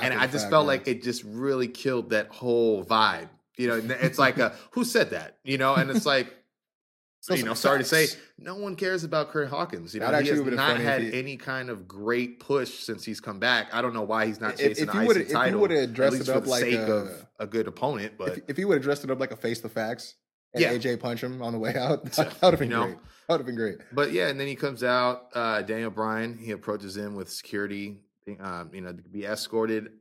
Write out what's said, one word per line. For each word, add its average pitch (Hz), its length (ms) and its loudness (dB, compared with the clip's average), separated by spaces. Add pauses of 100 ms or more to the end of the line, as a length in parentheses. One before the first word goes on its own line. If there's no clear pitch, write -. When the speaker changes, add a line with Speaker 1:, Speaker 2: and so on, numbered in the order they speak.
Speaker 1:
and 127 120 2
Speaker 2:
After 120 60 0
Speaker 1:
I 131 80 4
Speaker 2:
the 131 40 -2
Speaker 1:
just 135 140 0
Speaker 2:
fact, 101 60 -2
Speaker 1:
felt 156 120 6
Speaker 2:
yeah. 147 40 0
Speaker 1:
like 135 200 0
it 117 160 -2
just 120 220 -4
really 127 440 -2
killed 123 420 -2
that 107 180 0
whole 117 560 2
vibe. 104 440 4 (280)
You 123 120 0
know, 117 80 2
and 113 140 -4
it's 127 280 0
like 131 180 6
Speaker 2:
<laughs> - 20 2
Speaker 1:
a, 113 160 2 (180)
"Who 240 120 0
said 233 260 2
that?" 80 320 -10
You 135 160 -2
know, 135 160 4
and 131 160 2
it's 202 160 0
like, 131 260 2 (540)
Speaker 2:
<laughs> - 400 -20
Those 175 120 0
Speaker 1:
you 120 40 0
Speaker 2:
are 110 40 -4
Speaker 1:
know, 113 80 -2
sorry 139 240 2
to 127 60 0
say, 160 220 4
Speaker 2:
facts. - 100 -6 (200)
Speaker 1:
no 185 180 -12
one 196 200 -8
cares 185 280 -2
about 156 260 -2
Kurt 147 200 -2
Hawkins. 123 440 -8
You 85 60 -6
Speaker 2:
That 135 140 0
Speaker 1:
know, 151 40 4
he - 20 -
Speaker 2:
actually 143 100 2
Speaker 1:
has 147 120 2
Speaker 2:
would've 131 140 0
been - 20 0
Speaker 1:
not 139 180 4
Speaker 2:
funny 120 120 0
if 139 80 2
Speaker 1:
had 120 60 0
Speaker 2:
he 110 120 -4
Speaker 1:
any 131 240 -6
kind 131 320 -8
of 95 180 -10
great 120 520 -2
push 135 400 -2
since - 260 -8
he's 107 160 -8
come 101 180 -10
back. 117 340 2
I 120 80 0
don't 120 120 -2
know 110 100 -4
why 110 240 2
he's 107 140 -6
not 110 180 -4
Speaker 2:
If, - 0 -
Speaker 1:
chasing 143 280 2
Speaker 2:
if 104 40 -4
Speaker 1:
the - 20 -2
Speaker 2:
he 101 60 2
would've, 220 240 6
Speaker 1:
I - 40 -12
C 143 60 0
Speaker 2:
if 123 100 4
he 190 100 2
Speaker 1:
title, 208 80 4
Speaker 2:
would've 170 160 4
Speaker 1:
at 123 160 0
Speaker 2:
dressed 131 200 4
Speaker 1:
least 127 160 -2
Speaker 2:
it - 20 2
Speaker 1:
for 131 60 4
Speaker 2:
up 110 60 0
Speaker 1:
the - 40 -6
Speaker 2:
like 123 160 2
Speaker 1:
sake 120 100 2
Speaker 2:
a, 110 180 2
Speaker 1:
of 98 360 -2 (120)
a 107 80 -6
good 107 200 0
opponent. 110 500 -4
But 92 220 -4
Speaker 2:
if, - 100 -14
if 139 80 -6
he 190 80 0
would've 156 180 4
dressed 143 200 0
it 135 80 -2
up 127 80 -2
like 131 120 -4
a 120 60 -12
face 117 240 -4
the 110 80 -8
facts 110 460 -6 (380)
and 131 80 4
Speaker 1:
Yeah. 135 100 4
Speaker 2:
A 120 80 0
J 120 180 0
punch 120 260 -4
him 127 180 -6
on 117 120 -4
the 113 60 -2
way 117 160 0
out, 135 380 0
<laughs> - 20 -
Speaker 1:
So, - 80 4
Speaker 2:
that - 200 -10
would've 170 160 8
been 123 100 0
Speaker 1:
you 117 60 0
know? 117 120 2
Speaker 2:
great. 90 100 -8 (300)
That 170 80 4
would've 139 100 -2
been 123 100 -6
great. 110 220 -2 (140)
Speaker 1:
But 143 200 0
yeah, 175 160 2
and 135 120 -2
then 139 80 -2
he 135 80 -6
comes 127 280 -4
out, 123 500 2
uh, 113 280 0
Daniel 110 300 -4
Bryan, 110 460 -4
he 113 140 -10
approaches 101 460 -6
him 104 180 -8
with 95 160 -10
security, 101 680 -8 (380)
um, 87 340 -10
you 95 80 -12
know, 90 120 -10
to 85 160 -16
be 101 160 -10
escorted. 110 760 -2